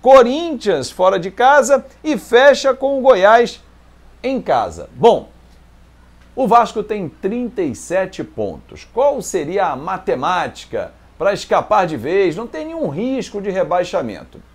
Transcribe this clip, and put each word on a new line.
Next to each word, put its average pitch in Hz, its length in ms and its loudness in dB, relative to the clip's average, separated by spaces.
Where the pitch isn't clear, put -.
Corinthians 247 880 4
fora 185 300 0
de 180 120 -8
casa 262 540 2
e 302 140 -2
fecha 262 560 4
com 277 240 -2
o 254 40 -4
Goiás 233 600 4
em 254 180 -4
casa. 92 520 -4
Bom, 156 340 2
o 240 120 0
Vasco 220 360 2
tem 208 260 -8
trinta 220 520 -6
e 131 140 -4
sete 185 480 -6
pontos. - 680 -10
Qual 277 280 0
seria 180 460 -4
a 139 80 -4
matemática 147 1160 -6
pra 196 160 0
escapar 190 520 0
de 156 120 -8
vez? 170 360 0
Não 226 140 -10
tem 311 180 -10
nenhum 320 220 -8
risco 208 540 -6
de 202 80 -6
rebaixamento. 175 920 -4